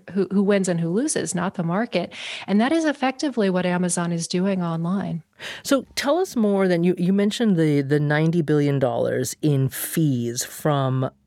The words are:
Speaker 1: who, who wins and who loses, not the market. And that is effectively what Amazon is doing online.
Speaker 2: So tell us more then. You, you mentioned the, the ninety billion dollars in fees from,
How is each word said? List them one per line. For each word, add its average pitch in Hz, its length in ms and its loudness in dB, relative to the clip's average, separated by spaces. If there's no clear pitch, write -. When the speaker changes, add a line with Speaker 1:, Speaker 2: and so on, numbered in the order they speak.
Speaker 1:
who, 190 220 0
who 202 100 4
wins 196 240 2
and 175 100 0
who 165 120 -2
loses, 220 440 -2
not 180 200 -2
the 180 100 -4
market. 180 480 -2
And 202 140 2
that 262 140 2
is 330 100 2
effectively 262 680 -2
what 180 160 0
Amazon 180 460 0
is 165 160 -4
doing 185 340 0
online. 170 600 -4
Speaker 2:
So 269 220 0
tell 285 220 0
us 370 180 -2
more 202 320 2
then. 170 160 2
You, 180 140 4
you 180 160 2
mentioned 202 420 2
the, 151 260 4
the 143 180 2
ninety 156 420 2
billion 143 360 2
dollars 123 640 0
in 135 280 2
fees 127 720 -2
from, 131 680 -2